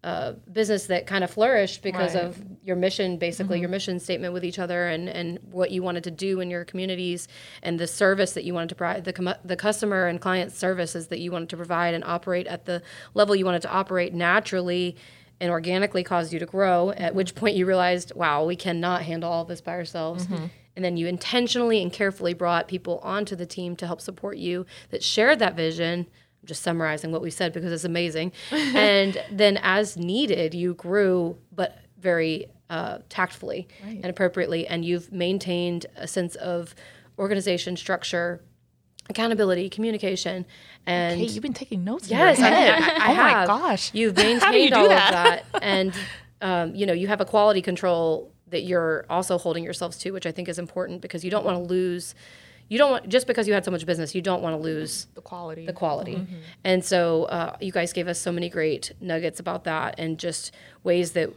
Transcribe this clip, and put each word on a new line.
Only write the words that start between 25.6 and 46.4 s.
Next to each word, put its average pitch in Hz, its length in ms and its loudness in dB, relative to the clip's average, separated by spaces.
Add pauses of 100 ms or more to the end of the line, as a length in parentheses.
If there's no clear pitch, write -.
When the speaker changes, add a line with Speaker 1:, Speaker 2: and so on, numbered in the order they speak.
Speaker 1:
I'm - 60 -20
just 160 140 -10
summarizing 160 500 -2
what 160 100 -2
we 165 100 -6
said 175 200 -2
because 170 220 -6
it's 160 100 -6
amazing. 170 480 -2 (100)
Speaker 2:
<laughs> - 100 -10
Speaker 1:
And 208 680 4 (100)
then 202 320 4
as 196 340 2
needed, 175 560 0
you 175 220 -2
grew, 180 600 2 (140)
but 180 260 -4 (220)
very, 165 480 0 (220)
uh, 170 300 -6 (100)
tactfully - 580 -6 (160)
Speaker 2:
Right. 214 180 -12
Speaker 1:
and 190 40 -10
appropriately. 180 600 -2
And 170 180 -4
you've 170 260 -4
maintained 175 760 -2 (100)
a - 120 -12
sense 175 280 -4
of 175 380 -8 (460)
organization, 196 580 -2
structure, 175 640 -4 (680)
accountability, 202 600 2
communication. 190 760 -4 (400)
And 175 340 0
Speaker 2:
Kate, 226 120 0
you've 214 100 -6
been 277 120 -4
taking 208 300 -6
notes 226 260 -6
in 226 80 0
Speaker 1:
Yes, 311 220 8
Speaker 2:
your 247 80 8
Speaker 1:
I, - 40 10
Speaker 2:
head. - 300 8
Speaker 1:
I, - 40 4 (220)
I 233 40 6
Speaker 2:
Oh 302 40 6
my 294 140 8
Speaker 1:
have. 202 180 6
Speaker 2:
gosh. 233 460 2
Speaker 1:
You've 214 240 2
Speaker 2:
<laughs> - 0 -
How 202 60 8
do 214 60 6
you 233 100 6
Speaker 1:
maintained 370 340 8
Speaker 2:
do 233 60 8
Speaker 1:
all 214 100 10
Speaker 2:
that? 185 560 6
Speaker 1:
of - 60 -20
that. 269 120 0
And, 190 300 2 (480)